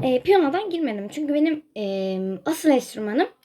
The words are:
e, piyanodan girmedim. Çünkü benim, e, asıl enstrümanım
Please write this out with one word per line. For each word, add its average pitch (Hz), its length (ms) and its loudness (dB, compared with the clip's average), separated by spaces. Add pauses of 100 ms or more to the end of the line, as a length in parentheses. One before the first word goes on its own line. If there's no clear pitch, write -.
e, 254 180 2
piyanodan 359 500 2
girmedim. 226 380 -4
Çünkü 294 260 -4
benim, 302 300 2 (120)
e, 190 420 -4 (260)
asıl 320 260 2
enstrümanım 247 580 0 (160)